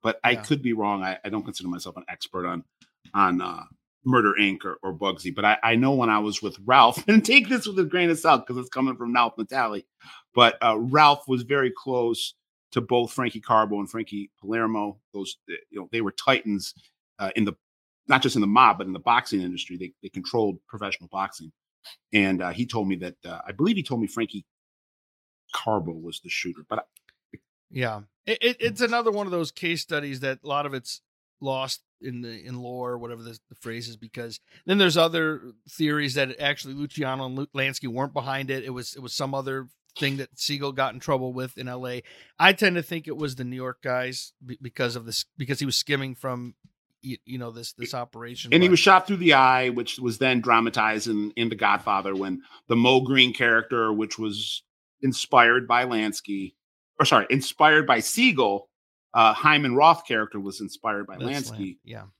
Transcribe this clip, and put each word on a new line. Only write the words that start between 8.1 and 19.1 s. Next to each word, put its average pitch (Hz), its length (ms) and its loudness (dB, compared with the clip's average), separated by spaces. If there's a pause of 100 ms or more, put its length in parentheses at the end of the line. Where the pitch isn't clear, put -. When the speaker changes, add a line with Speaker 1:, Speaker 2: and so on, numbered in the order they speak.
Speaker 1:
salt 143 260 4
'cause 123 120 -6
it's 127 100 -8
coming 131 300 -2
from 120 160 -4
Ralph 120 240 2
Natali, 113 480 -4 (500)
but, 120 260 8
uh, 113 160 4
Ralph 143 480 4
was 131 180 -2
very 131 280 0
close 123 600 -2 (400)
to 123 80 0
both 120 320 0
Frankie 120 260 -4
Carbo 107 400 2
and 98 100 -8
Frankie 104 400 -10 (120)
Palermo. 107 560 -4 (160)
Those, 98 240 -10 (120)
uh, - 40 -8 (160)
you 104 100 -14
know, 92 140 -14
they 117 80 -2
were 98 100 -4
titans, 104 600 -2 (440)
uh, 98 200 -6
in 110 80 2
the, 101 80 -4 (560)
not 135 120 4
just 131 140 0
in 117 60 2
the 101 60 2
mob, 107 300 6
but 95 100 -8
in 95 60 -8
the 90 60 -10
boxing 120 400 0